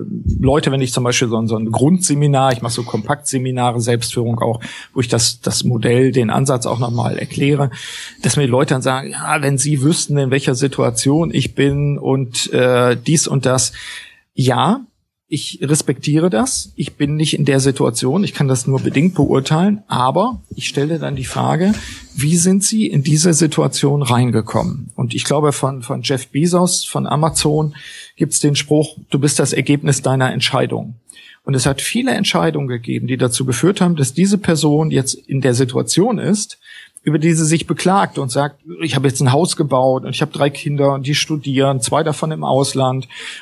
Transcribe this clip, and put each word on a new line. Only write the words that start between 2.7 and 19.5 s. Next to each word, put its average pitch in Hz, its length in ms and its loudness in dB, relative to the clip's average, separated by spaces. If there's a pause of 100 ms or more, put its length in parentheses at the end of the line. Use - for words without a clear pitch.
so 120 120 -4
Kompaktseminare, 123 960 -2
Selbstführung 117 580 0
auch, 117 220 0 (340)
wo 139 60 0
ich 123 80 -2
das, 120 320 0
das - 240 -4
Modell, 123 480 2
den 120 180 2
Ansatz 135 360 0
auch 120 120 -2
nochmal 120 400 -2
erkläre, 139 540 0 (500)
dass - 140 0
mir 147 80 2
die 127 60 0
Leute 127 240 2
dann 127 80 -2
sagen, 135 280 -2
„Ja, 147 320 -2
wenn 139 160 0
Sie 147 240 0
wüssten, 147 360 0
in 135 120 0
welcher 143 240 0
Situation 135 800 0
ich 123 220 -2
bin 143 420 0
und, 131 540 -2
äh, 123 440 4
dies 143 300 0
und 139 180 -2
das.“ 131 280 0 (640)
Ja, 131 480 2 (500)
ich - 300 -8
respektiere 151 680 0
das. 214 460 -2
Ich - 220 -8
bin 147 180 -2
nicht 151 240 0
in 147 60 2
der 139 160 4
Situation. 131 640 0
Ich 147 100 -4
kann 143 140 0
das 131 180 0
nur 135 140 0
bedingt 139 340 2
beurteilen. 156 720 2